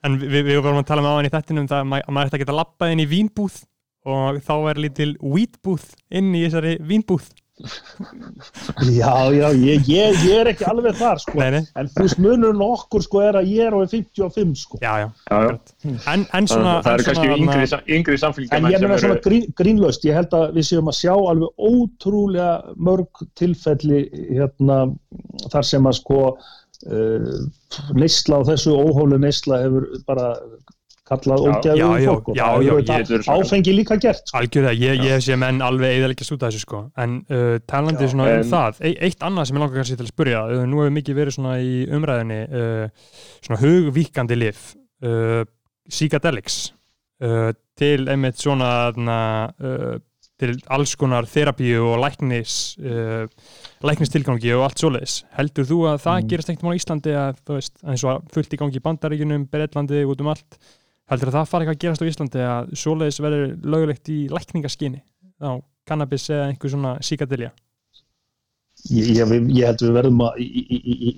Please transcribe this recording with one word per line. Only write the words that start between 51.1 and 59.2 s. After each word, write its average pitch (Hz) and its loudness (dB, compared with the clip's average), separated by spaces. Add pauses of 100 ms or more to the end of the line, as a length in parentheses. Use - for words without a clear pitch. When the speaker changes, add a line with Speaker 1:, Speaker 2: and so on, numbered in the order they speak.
Speaker 1:
þerapíu 120 0
og 117 0
læknis, 127 -4 (220)
uh, 113 -6 (540)
læknistilgangi 135 0
og 131 2
allt - -10
svoleiðis. 131 -2 (100)
Heldur 143 -2
þú 165 0 (100)
að 147 -4
það 170 2
Speaker 2:
Mm. 110 -6
Speaker 1:
gerist 165 -4
einhvern 170 -6
veginn 175 -2
á - -6
Íslandi 151 -4
að, 139 -6
þú 143 -6
veist, - -10
eins 131 -6
og 131 -4
fullt 151 -4
í 135 -8
gangi 135 -4
í - -8
Bandaríkjunum, 151 -4